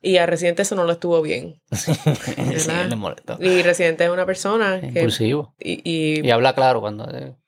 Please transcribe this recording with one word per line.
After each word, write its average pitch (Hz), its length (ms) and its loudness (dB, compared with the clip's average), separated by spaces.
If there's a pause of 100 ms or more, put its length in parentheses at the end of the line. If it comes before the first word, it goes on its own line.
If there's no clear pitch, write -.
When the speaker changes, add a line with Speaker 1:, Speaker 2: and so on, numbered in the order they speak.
Speaker 1:
Y 185 160 2
a 170 80 4
Residente 170 360 0
eso 196 140 -2
no 180 100 0
lo 170 80 0
estuvo 170 280 2
bien. 156 440 -6
Speaker 2:
<laughs> - 60 -20
Sí, 151 240 -2 (420)
Speaker 1:
¿Verdad? 160 500 -2
Speaker 2:
le 117 80 -2
molestó. - 440 -8
Speaker 1:
Y 180 220 2
Residente 170 440 2
es 170 40 2
una 180 160 0
persona 196 560 0
que 143 60 -8
Speaker 2:
Impulsivo. 131 720 0
Speaker 1:
y, - 240 -6
y 156 420 -2
Speaker 2:
Y 123 60 4
habla 127 240 4
claro 131 260 4
cuando, 104 340 -6
eh. 131 200 -12 (120)